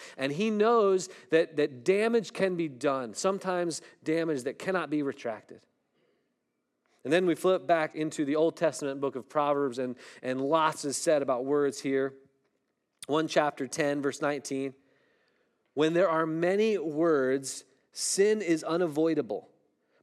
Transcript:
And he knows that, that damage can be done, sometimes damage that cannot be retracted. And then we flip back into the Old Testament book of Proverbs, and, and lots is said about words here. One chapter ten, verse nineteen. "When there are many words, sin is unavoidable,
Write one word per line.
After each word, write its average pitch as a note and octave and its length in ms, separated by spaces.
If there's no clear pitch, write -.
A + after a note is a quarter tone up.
And C3+ 140
he G3+ 180
knows G#3 600
that, D#3+ 280
that C#3+ 280
damage G#3 480
can F#3 220
be E3 120
done, C3 460
sometimes F#3 680
damage D#3+ 420
that C3 120
cannot F3 320
be D3 140
retracted. A2+ 560
And C3+ 100
then F#3 140
we E3 80
flip F3+ 320
back D3+ 280
into D#3 300
the C#3 100
Old D#3 220
Testament C#3 420
book C3+ 160
of A#2+ 140
Proverbs, C#3+ 480
and, B2+ 180
and C3 180
lots D#3 440
is C#3 120
said D3+ 240
about C3 240
words C#3+ 340
here. C3+ 360
One D#3 220
chapter D3 400
ten, C#3+ 340
verse C3+ 180
nineteen. C#3 540
"When D#3 180
there F3+ 160
are D#3+ 160
many F#3 520
words, C#3+ 880
sin G#3+ 500
is D#3+ 220
unavoidable, D3+ 840